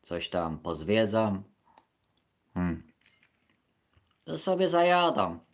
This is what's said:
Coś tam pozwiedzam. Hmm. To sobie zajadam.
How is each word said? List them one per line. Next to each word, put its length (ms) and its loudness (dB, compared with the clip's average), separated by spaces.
Coś 280 -8
tam 300 -4
pozwiedzam. 840 0
Hmm. 400 -4
To 140 -10
sobie 320 0
zajadam. 720 2